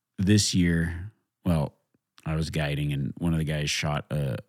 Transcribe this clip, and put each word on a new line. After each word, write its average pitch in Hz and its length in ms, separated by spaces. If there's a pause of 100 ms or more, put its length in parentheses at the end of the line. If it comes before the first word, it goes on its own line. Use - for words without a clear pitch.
(180)
this 98 380
year, 85 560 (340)
well, 80 300 (500)
I 80 100
was 78 140
guiding, 73 440
and 69 240
one 85 160
of 80 60
the 78 60
guys 73 240
shot 76 420
a 69 260 (120)